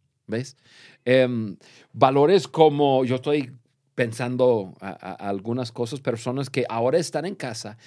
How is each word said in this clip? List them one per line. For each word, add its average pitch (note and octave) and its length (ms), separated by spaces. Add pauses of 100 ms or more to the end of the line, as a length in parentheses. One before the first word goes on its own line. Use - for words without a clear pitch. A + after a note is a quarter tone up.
(260)
¿Ves? A#2 320 (480)
Em, B2 500 (380)
valores C#3 540
como, C#3+ 580
yo A#2+ 80
estoy C#3+ 360 (440)
pensando A#2+ 880
a, F#2+ 80
a, F#2 220
a G2+ 180
algunas A2+ 420
cosas, B2 280
personas B2+ 500
que B2+ 180
ahora B2 300
están D#3 260
en G3 100
casa A2+ 520